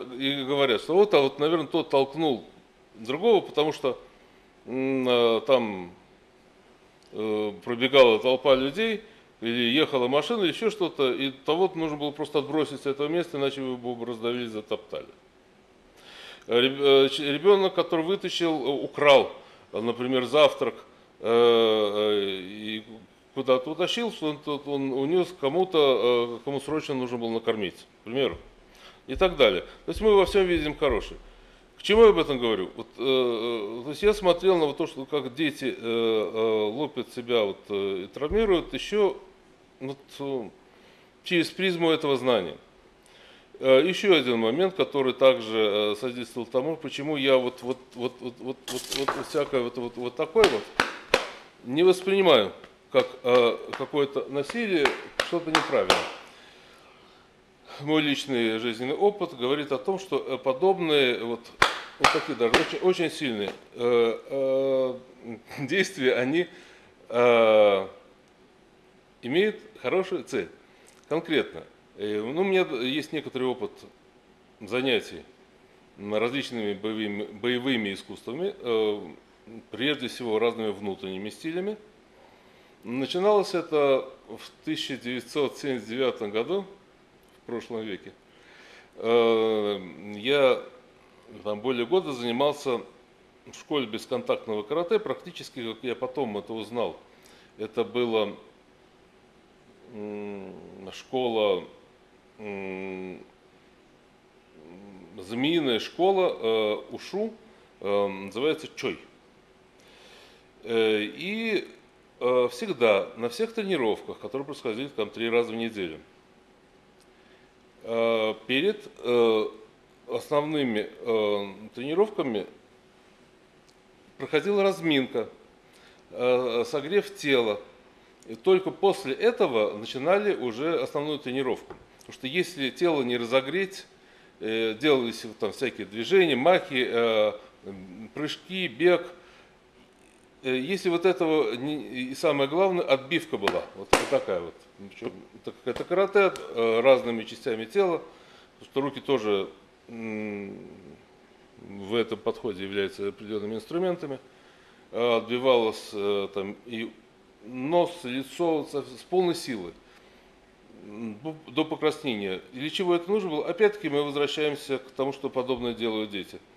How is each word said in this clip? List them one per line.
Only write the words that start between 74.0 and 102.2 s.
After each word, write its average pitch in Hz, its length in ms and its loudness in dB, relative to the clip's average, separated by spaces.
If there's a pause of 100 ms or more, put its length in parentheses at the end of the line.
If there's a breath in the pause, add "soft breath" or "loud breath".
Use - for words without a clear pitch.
занятий, 107 640 -2 (760)
м, 101 160 -6
различными 117 600 -2
боевыми, 107 500 -4
боевыми 120 720 -2
искусствами, 117 640 -8
э, 110 420 0 (680)
прежде 123 380 -4
всего 110 300 -2
разными 110 320 0
внутренними 98 600 -8
стилями. 185 460 -8 (1080 soft breath)
Начиналось 180 720 0
это 143 540 2 (200)
в - 360 -18
тысяча 147 320 -6
девятьсот 120 640 -4
семьдесят 123 300 -6
девятом 117 420 -2
году, 139 340 -2 (800)
в - 40 -20
прошлом 117 360 -8
веке. 98 300 -10 (840 loud breath)
Э, 110 800 2 (380)
я 131 460 4 (840)
там 104 160 -4
более 120 260 -2
года 160 260 0
занимался 123 680 -2 (640)
в 110 80 -20
школе 143 320 -4
бесконтактного 113 760 -4
карате. 170 360 -2
Практически, 127 760 -8
как 110 100 -14
я 120 100 -2
потом 123 440 -4
это 101 160 -10
узнал, 110 420 -6 (640 loud breath)
это 110 260 -4
была, 110 460 0 (1600)
м, 104 580 -14 (400)
школа 110 720 0 (800)